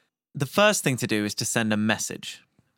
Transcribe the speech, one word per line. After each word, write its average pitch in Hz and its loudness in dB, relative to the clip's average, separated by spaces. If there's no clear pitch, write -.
The 147 -2
first 208 4
thing 135 2
to 123 -2
do 107 0
is 101 -4
to - -4
send 110 0
a 107 2
message - -4